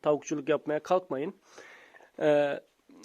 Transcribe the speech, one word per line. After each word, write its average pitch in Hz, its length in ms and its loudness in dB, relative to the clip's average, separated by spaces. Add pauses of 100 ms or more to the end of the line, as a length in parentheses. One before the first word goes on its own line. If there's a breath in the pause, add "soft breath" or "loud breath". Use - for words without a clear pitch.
Tavukçuluk 147 480 -2
yapmaya 151 300 0
kalkmayın. 180 540 -2 (880 loud breath)
Ee, 147 380 2 (460)